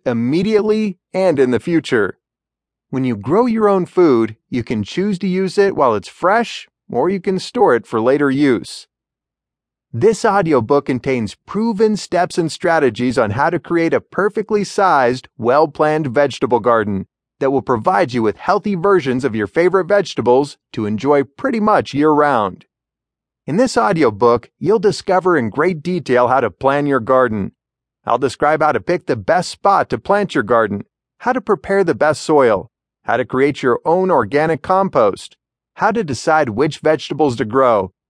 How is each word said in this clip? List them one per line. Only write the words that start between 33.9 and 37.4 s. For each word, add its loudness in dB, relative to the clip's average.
organic 0
compost, -2
how 0
to -4
decide 0
which -2
vegetables -2
to -4